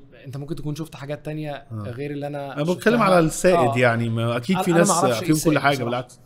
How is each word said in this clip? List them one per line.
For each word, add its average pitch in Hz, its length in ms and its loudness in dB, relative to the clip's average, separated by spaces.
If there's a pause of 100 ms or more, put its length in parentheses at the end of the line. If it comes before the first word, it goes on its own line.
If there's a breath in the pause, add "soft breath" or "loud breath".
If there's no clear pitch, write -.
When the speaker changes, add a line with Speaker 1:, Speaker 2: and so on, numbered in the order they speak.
(260)
Speaker 1:
أنت 139 120 -14
ممكن 143 180 -10
تكون 151 200 -8
شفت 156 200 -12
حاجات 143 300 -12
تانية 151 260 -8
Speaker 2:
آه. 113 320 -12
Speaker 1:
غير 143 280 -10
اللي 143 160 -8
أنا 143 260 -10
Speaker 2:
أنا 143 100 -4
بتكلم 175 120 0
Speaker 1:
شفتها. 220 240 2
Speaker 2:
على 190 200 4
السائد 170 500 4
Speaker 1:
آه. - 80 0
Speaker 2:
يعني، 117 320 2
ما 117 280 -2
أكيد 151 180 0
Speaker 1:
أنا، 185 100 -2
Speaker 2:
في 180 60 2
Speaker 1:
أنا 170 80 6
Speaker 2:
ناس 170 100 6
Speaker 1:
ما 175 60 4
أعرفش 165 160 2
إيه 110 80 0
Speaker 2:
فيهم - 80 -4
كل 156 60 2
Speaker 1:
السائد 156 240 2
Speaker 2:
حاجة، 139 160 2
Speaker 1:
بصراحة. 123 160 -2
Speaker 2:
بالعكس. 123 360 -8